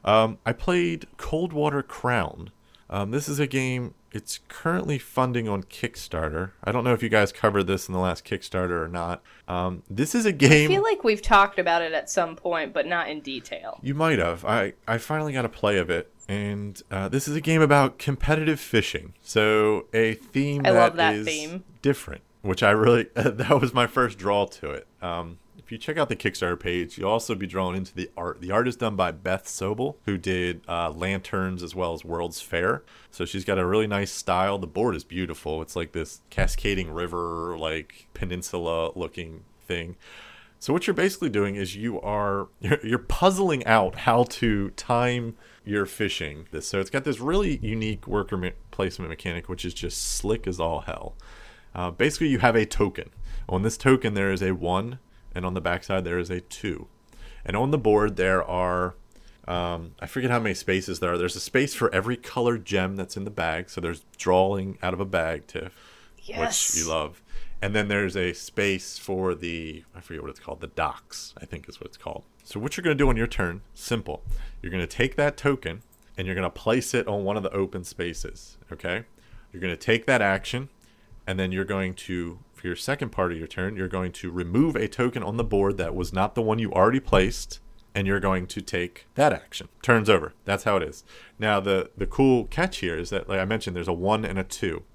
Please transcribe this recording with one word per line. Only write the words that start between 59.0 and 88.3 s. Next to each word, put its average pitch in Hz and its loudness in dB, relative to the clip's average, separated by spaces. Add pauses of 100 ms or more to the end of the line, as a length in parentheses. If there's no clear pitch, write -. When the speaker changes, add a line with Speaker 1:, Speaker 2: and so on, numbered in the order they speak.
Speaker 1:
um, 87 -4
I - -10
forget 127 -2
how 120 4
many 107 0
spaces 92 -2
there 87 0
are. 87 0
There's 90 -2
a 92 -8
space 139 0
for - 0
every 107 0
colored 120 0
gem 95 0
that's 95 -8
in 95 -8
the 104 -8
bag. 85 -4
So - -8
there's 85 -6 (120)
drawing 95 2
out 90 -2
of 90 -6
a 98 -2
bag, 82 -2
Tiff, 80 -10 (500)
Speaker 2:
Yes. - -2
Speaker 1:
which 80 -2
you 82 -4
love. 80 -4 (400)
And 101 -2
then 104 0
there's 101 0
a 90 0
space - -2
for 92 -2
the, 80 -8 (120)
I 92 -16
forget 80 -12
what 71 -10
it's - -16
called, - -12
the 82 -10
docks, - -6
I - -14
think - -14
is - -20
what - -14
it's - -20
called. - -10 (200)
So - -10
what 113 -6
you're 180 -8
gonna 151 4
do 135 6
on 117 4
your 113 2
turn, 90 -2 (120)
simple. - -4 (380)
You're 85 -8
gonna 90 -2
take - -2
that 147 0
token, 113 -2 (360)
and 92 -6
you're 92 -4
gonna 92 0
place - 0
it 120 0
on 101 -2
one 101 0
of 98 -4
the - -4
open 95 -4
spaces, - -10 (140)
okay? 92 -4 (480)
You're 90 -10
gonna 90 -4
take 117 2
that 123 4
action, 101 0 (580)
and 95 -2
then 92 0
you're 95 -2
going 95 -2
to, 87 -6 (140)
for - -16
your 87 -4
second 131 -4
part 90 0
of 82 -6
your 80 -8
turn, 98 -4
you're 92 -4
going 92 -2
to 90 -8
remove 90 2
a 107 0
token 123 -2
on 101 -4
the 120 0
board 101 2
that 82 -2
was 90 -4
not 98 0
the 123 -2
one 110 2
you 113 -2
already 113 6
placed, - 2 (340)
and 98 0
you're 98 2
going 92 0